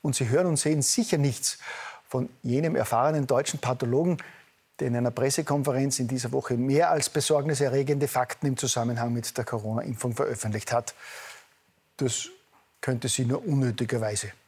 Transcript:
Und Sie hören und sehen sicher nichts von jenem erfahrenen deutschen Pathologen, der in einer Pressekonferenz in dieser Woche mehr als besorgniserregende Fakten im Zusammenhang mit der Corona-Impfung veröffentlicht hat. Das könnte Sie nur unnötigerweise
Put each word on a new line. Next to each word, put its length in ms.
Und 120
Sie 140
hören 180
und 120
sehen 240
sicher 340
nichts 420
von 200
jenem 340
erfahrenen 500
deutschen 320
Pathologen, 600
der 80
in 80
einer 140
Pressekonferenz 880
in 80
dieser 260
Woche 260
mehr 320
als 180
besorgniserregende 1000
Fakten 380
im 120
Zusammenhang 560
mit 240
der 80
Corona-Impfung 680
veröffentlicht 580
hat. 220
Das 320
könnte 260
Sie 160
nur 220
unnötigerweise 840